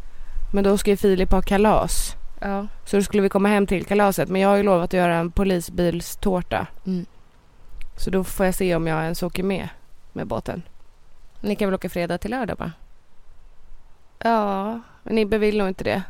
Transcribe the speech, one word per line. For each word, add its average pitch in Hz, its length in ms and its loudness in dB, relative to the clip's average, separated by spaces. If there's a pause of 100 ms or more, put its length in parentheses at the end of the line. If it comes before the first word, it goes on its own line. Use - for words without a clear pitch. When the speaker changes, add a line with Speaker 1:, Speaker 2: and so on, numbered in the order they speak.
(540)
Speaker 1:
Men 196 100 4
då 196 140 4
ska 208 120 2
ju 202 80 4
Filip 185 340 4
ha 190 100 6
kalas. - 720 2 (240)
Speaker 2:
Ja. 202 280 -4 (180)
Speaker 1:
Så 202 120 0
då 202 60 4
skulle 202 200 2
vi 196 60 2
komma 196 200 4
hem 202 180 4
till 180 180 -2
kalaset. 196 440 2
Men 190 120 0
jag 196 80 6
har 202 60 6
ju 202 80 2
lovat 185 200 4
att 185 100 -2
göra 175 220 2
en 170 160 -2
polisbilstårta. 180 1400 -2 (180)
Speaker 2:
Mm. 185 200 -4 (920)
Speaker 1:
Så - 120 0
då 185 140 2
får 190 220 -2
jag 185 100 2
se 180 200 0
om 165 120 0
jag 160 160 0
ens 165 200 -4
åker 180 200 -4
med, 185 240 -2 (460)
med 107 140 -8
båten. 117 340 -6 (800)
Speaker 2:
Ni 208 140 -2
kan 202 120 -2
väl 190 80 0
åka 185 140 -8
fredag 175 280 -4
till 202 140 -6
lördag, 247 280 -4
va? 165 120 -6 (1500)
Speaker 1:
Ja, 214 600 0 (240)
men - 120 -2
Nibbe 220 220 2
vill 214 200 2
nog 196 100 2
inte 190 160 -6
det. 196 260 0